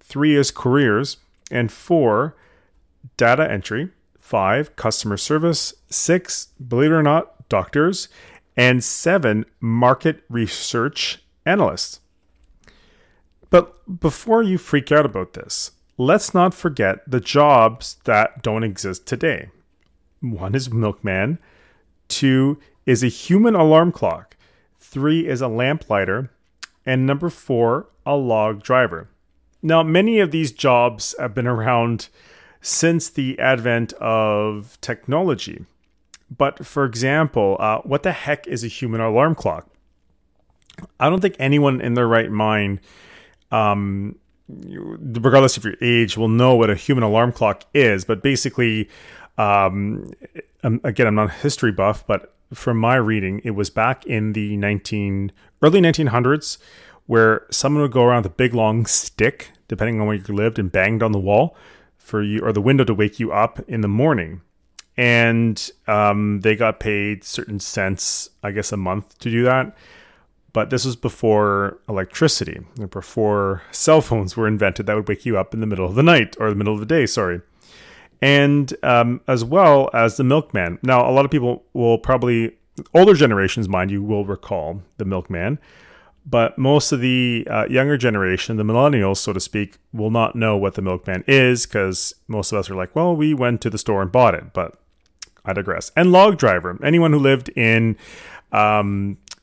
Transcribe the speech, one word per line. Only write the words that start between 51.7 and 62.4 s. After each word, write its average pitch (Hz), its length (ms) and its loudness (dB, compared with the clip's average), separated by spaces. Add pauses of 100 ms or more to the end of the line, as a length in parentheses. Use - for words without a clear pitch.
buff, 98 360 -2
but - 280 -4 (200)
from 120 240 -4
my 117 160 2
reading, 107 500 -2
it 120 60 -6
was 101 180 -4
back 120 380 -4
in 107 260 -4
the 104 240 -4
nineteen, 101 760 -4 (280)
early 175 220 4
nineteen 160 240 2
hundreds 123 500 -2 (480)
where 110 460 2
someone 147 320 0
would 139 100 -2
go 127 120 4
around 120 180 4
with 95 100 -6
a - 40 -14
big 127 180 0
long 110 320 0
stick, - 640 -2 (180)
depending 110 320 -4
on 107 60 0
where 107 100 -2
you 95 80 -10 (100)
lived, 110 240 -2
and 98 140 -4
banged 104 300 0
on 110 100 0
the 104 60 0
wall 104 360 2 (440)
for - 240 -6
you, 104 180 -4